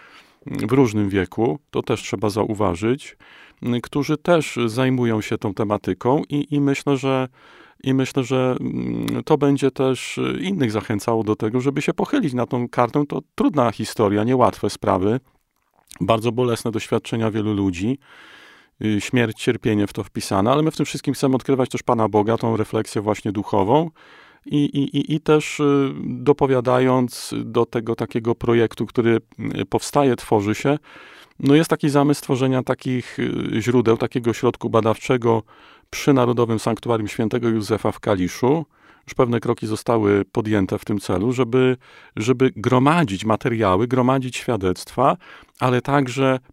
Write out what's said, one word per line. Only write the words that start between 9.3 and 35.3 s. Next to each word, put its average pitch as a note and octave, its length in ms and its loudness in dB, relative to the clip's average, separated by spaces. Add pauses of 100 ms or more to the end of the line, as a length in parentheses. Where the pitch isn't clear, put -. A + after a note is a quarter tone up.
będzie C#3 340 2
też, C3 460 -2
y, B2+ 240 -2
innych E3 300 0
zachęcało A2 520 -2
do G#2 120 0
tego, A#2 260 -2
żeby C#3+ 200 -2
się E3+ 120 -2
pochylić G3+ 400 -2
nad A#2+ 160 -2
tą B2 200 -2
kartą. B2+ 360 0
To D#3 160 -6 (140)
trudna C#3+ 360 2
historia, G#2 520 0
niełatwe A#2 460 2
sprawy, G2+ 500 0 (840)
bardzo A2+ 300 0
bolesne A#2+ 400 -2
doświadczenia A2+ 600 -2
wielu G#2+ 220 -2
ludzi, G2 440 -2 (880)
y, G#2 160 0
śmierć, A#2 420 -2
cierpienie G#2+ 440 0
w - 60 -8
to G#2+ 100 -6
wpisane, G#2 480 -2
ale D3 100 2
my D#3 100 0
w - 60 -10
tym D3 80 0
wszystkim - 280 -6
chcemy C3+ 220 0
odkrywać B2+ 340 0
też - 140 -8
Pana A2+ 260 2
Boga, G#2+ 280 2
tą A2+ 200 -2
refleksję A2 440 -4
właśnie G#2 300 -2
duchową G#2+ 580 2 (560)
i, D3 120 -2
i, C#3+ 400 0
i, C#3+ 180 -2
i D#3 40 0
też, D3+ 400 2
y, C#3+ 320 2 (120)
dopowiadając B2+ 1300 2 (120)
do A#2 200 0
tego A2+ 300 -4
takiego A#2 400 -2
projektu, A#2 500 0
który, A2+ 340 2 (420)
y, G2+ 40 -2
powstaje, C3 500 2
tworzy G#2 400 0
się, C#3+ 220 0 (640)
no C#3 160 4
jest D#3+ 140 4
taki D#3 200 0
zamysł C#3+ 320 2
tworzenia C3 420 0
takich, B2+ 560 -6
y, A2+ 420 -2
źródeł, A2+ 360 2
takiego A#2 340 -2
ośrodku - 380 -2
badawczego A2+ 720 2 (480)